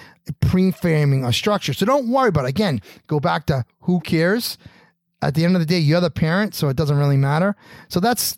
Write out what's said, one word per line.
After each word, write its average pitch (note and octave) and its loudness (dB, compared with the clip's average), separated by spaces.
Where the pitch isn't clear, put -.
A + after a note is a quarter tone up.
pre-framing D#3 0
or A#2+ 0
structure. G3 -2
So G3 -2
don't C4 0
worry B3+ 2
about D3+ 0
it. B2 -2
Again, D3 -2
go D3+ -2
back E3 -2
to C3+ -2
who F3+ 0
cares. F3+ -2
At C#3+ -2
the D#3+ 0
end F3+ 2
of F3 2
the D#3+ 0
day, F3+ 0
you're D#3 2
the F3 0
parent, F3+ 0
so D3 -2
it C3+ -2
doesn't D3 0
really C#3+ 2
matter. D#3 0
So F3+ -2
that's A#3 -2